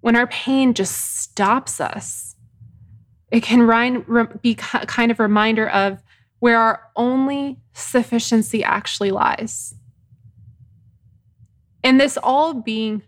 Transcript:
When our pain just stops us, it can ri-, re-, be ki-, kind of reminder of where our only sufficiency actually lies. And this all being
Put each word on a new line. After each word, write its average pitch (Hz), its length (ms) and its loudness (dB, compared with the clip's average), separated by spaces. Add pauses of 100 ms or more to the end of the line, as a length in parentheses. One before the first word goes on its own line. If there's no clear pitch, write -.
When 233 160 2
our 240 100 2
pain 262 460 0
just 233 240 -2
stops - 840 -4
us, - 460 -10 (1040)
it 233 120 2
can 240 180 6
ri-, 233 460 2
re-, 233 180 2 (160)
be 226 140 0
ki-, - 300 -6
kind 233 260 0
of 214 80 -2
reminder 214 480 2
of 196 340 0 (380)
where 233 180 4
our 226 380 0
only 269 640 -2 (120)
sufficiency 233 920 -2
actually 202 480 -2
lies. - 640 -4 (2000)
And 262 160 6
this 277 200 0
all 294 340 0
being 220 540 -6